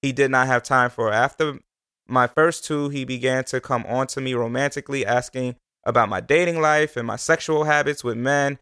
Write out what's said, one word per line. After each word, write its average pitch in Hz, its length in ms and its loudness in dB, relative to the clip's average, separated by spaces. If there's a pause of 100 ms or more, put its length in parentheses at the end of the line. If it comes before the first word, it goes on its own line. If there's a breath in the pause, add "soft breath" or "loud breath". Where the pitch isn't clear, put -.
he 139 120 -2
did 131 180 2
not 131 160 4
have 123 160 2
time 123 260 2
for. 113 240 -2
After 139 460 0 (500)
my 127 180 2
first 160 380 2
two, 143 240 -2
he 139 160 -6
began 127 400 -2
to 127 160 -4
come 123 260 -4
on 127 200 -2
to 135 160 -8
me 131 100 -4
romantically, 131 720 -2
asking 123 520 -2 (280)
about 113 240 2
my 95 120 -2
dating 165 420 0
life 151 340 2
and 117 100 -6
my 110 100 -6
sexual 156 480 0
habits 147 380 0
with 117 140 -4
men. 139 460 0